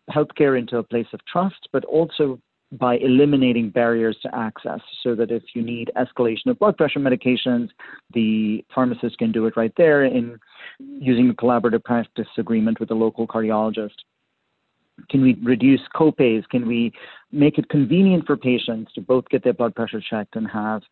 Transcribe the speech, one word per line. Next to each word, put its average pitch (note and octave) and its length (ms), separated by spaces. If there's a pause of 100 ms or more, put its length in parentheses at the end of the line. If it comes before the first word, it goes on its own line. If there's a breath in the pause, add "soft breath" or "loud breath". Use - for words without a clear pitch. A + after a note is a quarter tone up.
(100)
healthcare C#3+ 480
into A#2+ 180
a A2+ 60
place A#2 320
of G#2 100
trust, - 480
but C3+ 140
also D3+ 520 (340)
by B2 260
eliminating B2+ 720
barriers A#2 500
to - 140
access, - 460 (220)
so A#2+ 120
that A2 160
if A#2 120 (120)
you A#2+ 80
need A#2 340
escalation A#2 500
of B2 120
blood G#3 180
pressure D3+ 240
medications, B2+ 680 (420 loud breath)
the A2 500 (100)
pharmacist B2 460
can A2+ 140
do A2 140
it A2 100
right A2+ 200
there D3+ 280
in A#2+ 340 (400 loud breath)
using B2+ 520
a A2 40
collaborative A#2 480
practice A#2 540
agreement A2+ 420
with A2+ 120
a A2+ 40
local A2+ 320
cardiologist. A2 680 (1120)
Can C#3 140
we C3 100 (100)
reduce B2 380 (140)
copays? B2+ 560
Can B2 160
we A#2 260 (400 loud breath)
make D3 240
it - 140
convenient E3 560
for C#3+ 100
patients A#2 560
to - 80
both B2+ 300
get C3 120
their B2 120
blood A#2 200
pressure A2+ 260
checked G#2 360
and A2 100
have G#2+ 460